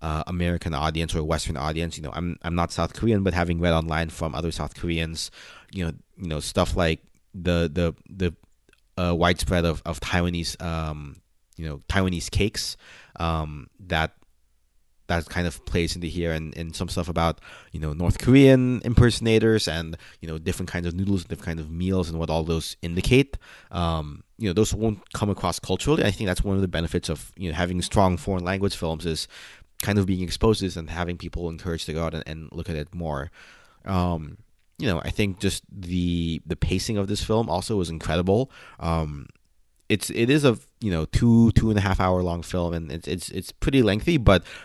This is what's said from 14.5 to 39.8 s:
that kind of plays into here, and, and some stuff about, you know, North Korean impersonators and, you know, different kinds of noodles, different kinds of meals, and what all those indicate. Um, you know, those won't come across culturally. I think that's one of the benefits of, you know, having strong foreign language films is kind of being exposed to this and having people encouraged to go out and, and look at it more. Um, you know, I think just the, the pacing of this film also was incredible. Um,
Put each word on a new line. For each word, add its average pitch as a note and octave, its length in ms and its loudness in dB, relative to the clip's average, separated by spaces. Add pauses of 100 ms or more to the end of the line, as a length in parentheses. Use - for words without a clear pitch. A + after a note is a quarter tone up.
that E2+ 220 0
kind F2 180 -2
of - 180 -6
plays E2+ 300 -2
into E2+ 120 -6
here, E2+ 260 -2
and, D#2+ 240 -6
and D#2+ 180 -8
some F2 140 -6
stuff F2 200 -2
about, E2 320 0 (320)
you D#2+ 80 -8
know, D2+ 120 -4
North F2 260 0
Korean B2+ 680 6
impersonators A2+ 840 4
and, D#2+ 280 -4 (240)
you E2+ 80 -10
know, D#2+ 80 -6
different F2 340 -4
kinds F2 160 -4
of E2+ 80 -2
noodles, F#2+ 300 0
different - 220 -10
kinds E2 140 -4
of D#2 100 -10
meals, F2+ 400 0
and E2 80 -4
what D#2+ 100 -2
all D#2+ 160 0
those E2 380 -2
indicate. F#2 560 2 (320)
Um, D#2+ 540 -4 (120)
you G#2+ 120 -2
know, F2 40 0
those G#2+ 220 4
won't G#2+ 380 -2
come G#2 180 0
across F#2 280 0
culturally. B2+ 460 0
I G#2 60 2
think G2+ 180 -2
that's F2+ 140 0
one G2 140 0
of G2 60 2
the F#2 60 2
benefits E2 400 -2
of, - 280 -8
you F#2 120 -6
know, D2+ 60 -4
having F2+ 280 0
strong F#2 340 4
foreign F2+ 280 -4
language F#2+ 300 0
films D#2+ 320 -4
is D#2+ 220 -4 (520)
kind G#2 180 0
of F#2+ 80 2
being F#2 160 0
exposed G#2+ 380 2
to G2 60 0
this F2 100 -6
and D#2+ 140 -8
having F2 260 -4
people E2+ 320 -6
encouraged E2 380 -6
to D#2+ 60 -6
go E2 120 -2
out D#2+ 100 -4
and, D#2 120 -8
and D#2 260 -12
look - 160 -8
at D#2+ 80 -6
it D2+ 180 -8
more. D#2 360 -6 (540)
Um, F2 540 -2 (420)
you D#3 60 -4
know, F2 180 0
I - 60 -2
think G2+ 300 -2
just F#2+ 320 -2
the, F2 720 -2
the E2 80 -4
pacing F#2+ 440 0
of G2 100 -2
this G#2 160 -2
film A2 240 2
also F2+ 280 -2
was E2+ 140 0
incredible. F2+ 600 0 (280)
Um, D#2+ 480 -2 (640)